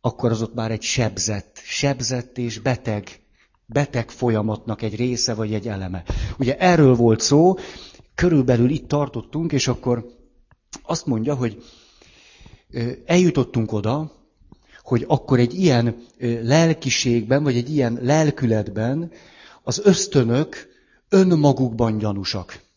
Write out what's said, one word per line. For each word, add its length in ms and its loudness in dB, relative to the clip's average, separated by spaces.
akkor 300 -2
az 100 -2
ott 120 -8
már 180 -6
egy 100 -6
sebzett, 800 -4
sebzett 720 -4
és 220 -6
beteg, 600 -4
beteg 440 -4
folyamatnak 720 -2
egy 140 -6
része 380 -2
vagy 200 -4
egy 140 -4
eleme. 360 -8
Ugye, 200 0
erről 380 6
volt 240 4
szó, 360 4
körülbelül 540 2
itt 180 -4
tartottunk, 640 -4
és 160 0
akkor 380 -2
azt 220 -6
mondja, 300 -2
hogy, 280 -6
ö, 200 -4
eljutottunk 680 2
oda, 400 -4
hogy 260 -2
akkor 320 2
egy 140 2
ilyen, 520 2
ö, 260 -4
lelkiségben, 1000 2
vagy 120 2
egy 140 -2
ilyen 320 0
lelkületben 1080 0
az 200 -6
ösztönök 840 0
önmagukban 880 2
gyanúsak. 680 -6